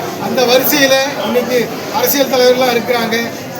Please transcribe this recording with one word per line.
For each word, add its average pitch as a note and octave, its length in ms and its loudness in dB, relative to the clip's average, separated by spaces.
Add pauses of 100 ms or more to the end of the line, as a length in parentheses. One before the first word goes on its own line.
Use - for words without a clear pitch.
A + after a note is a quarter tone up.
(240)
அந்த A3+ 180 0
வரிசையில C4+ 540 4 (300)
இன்னைக்கு A#3+ 440 0 (260)
அரசியல் B3 340 0
தலைவர்கள்லாம் B3 480 2
இருக்கிறாங்க. A3+ 400 -2 (420)